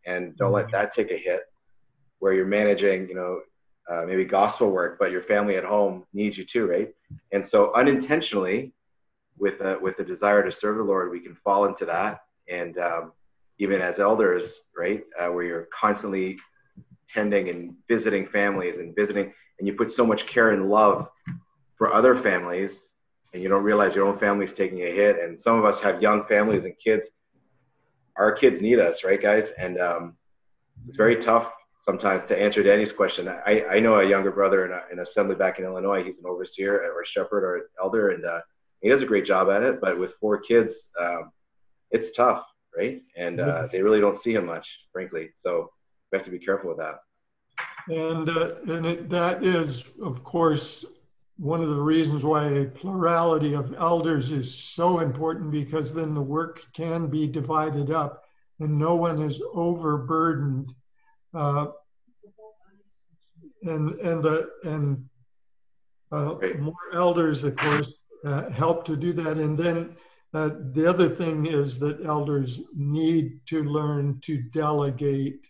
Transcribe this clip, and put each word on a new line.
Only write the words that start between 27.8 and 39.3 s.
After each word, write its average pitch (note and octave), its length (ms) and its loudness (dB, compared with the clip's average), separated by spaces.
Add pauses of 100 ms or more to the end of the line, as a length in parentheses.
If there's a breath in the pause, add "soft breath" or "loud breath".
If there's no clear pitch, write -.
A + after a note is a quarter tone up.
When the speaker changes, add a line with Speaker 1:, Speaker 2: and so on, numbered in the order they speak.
Speaker 1:
Our G#2 160 4
kids - 280 4
need A2+ 180 6
us, F2 260 2
right, G2 160 2
guys? G#2+ 380 2
And, F2+ 220 -4
um, E2+ 360 -4 (680)
it's - 100 -16
very A2 200 6
tough A2+ 340 2 (280)
sometimes. F#2+ 460 0
To F#2 140 0
answer G#2 240 2
Danny's G#2 300 6
question, F#2 360 -2
I, G#2 360 0
I G2 160 2
know A2 200 6
a F#2+ 80 4
younger G2 220 4
brother F#2+ 360 2
in F#2 60 -8
a, F2+ 100 -8 (100)
an F2+ 80 -10
assembly G2 340 0
back F#2+ 240 0
in F#2+ 60 -6
Illinois. F#2+ 400 -2
He's F2+ 140 -10
an F2 80 -14
overseer F#2 480 -4 (180)
or E2+ 100 -6
a - 40 -10
shepherd G2 360 -2
or F2+ 140 -2
an E2+ 80 -8 (160)
elder, G2 300 2
and, E2+ 140 -6
uh, E2+ 160 -4 (400)
he G2+ 80 0
does C3+ 140 6
a A#2+ 40 -2
great G2+ 180 2
job F#2+ 240 4